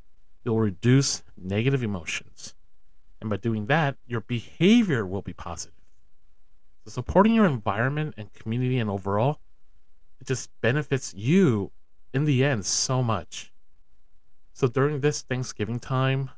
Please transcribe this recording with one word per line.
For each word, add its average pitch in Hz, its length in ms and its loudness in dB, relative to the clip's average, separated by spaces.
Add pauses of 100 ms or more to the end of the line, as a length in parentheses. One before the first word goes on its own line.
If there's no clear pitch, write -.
(460)
You'll 113 160 2
reduce 120 640 4 (140)
negative 113 460 2
emotions. - 720 -6 (640)
And 107 80 -4
by 104 80 0
doing 107 300 -2
that, 139 300 2 (100)
your 120 140 -4
behavior 165 840 4
will 90 180 -2
be 90 100 -6
positive. - 420 -8 (1120)
So 107 80 -12
supporting 196 420 6
your 220 120 8
environment 135 720 0
and 104 160 -10
community 127 460 0
and 110 100 2
overall, 101 520 2 (800)
it - 80 -14
just - 240 -4 (120)
benefits 139 500 0
you 120 600 4 (420)
in 139 100 2
the 131 180 4
end 131 220 2
so - 380 0
much. 107 500 -2 (1040)
So - 120 0
during 139 340 0
this 147 200 0
Thanksgiving 120 580 -4
time, 131 600 0